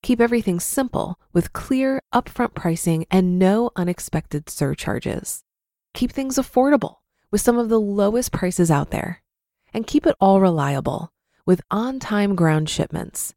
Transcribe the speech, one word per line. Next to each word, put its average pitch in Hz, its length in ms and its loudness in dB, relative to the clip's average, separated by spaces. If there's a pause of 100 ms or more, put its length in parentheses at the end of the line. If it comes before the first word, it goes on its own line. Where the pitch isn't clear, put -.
Keep 240 180 2
everything 233 380 2
simple - 600 -4 (140)
with 170 200 0
clear, 269 480 -2 (120)
upfront - 400 -2
pricing 165 580 -2
and 180 260 4
no 202 380 4
unexpected 170 760 -4
surcharges. - 920 -6 (500)
Keep - 180 -2
things 269 260 -4
affordable 269 600 2 (320)
with 208 120 0
some 240 160 4
of 233 120 0
the 226 100 4
lowest 208 520 0
prices 180 400 0
out 143 200 0
there. - 300 -6 (520)
And 220 120 -4
keep - 220 0
it - 120 2
all 196 200 6
reliable 151 720 0 (340)
with 180 240 2
on-time 208 680 -2
ground 156 340 2
shipments. - 680 -6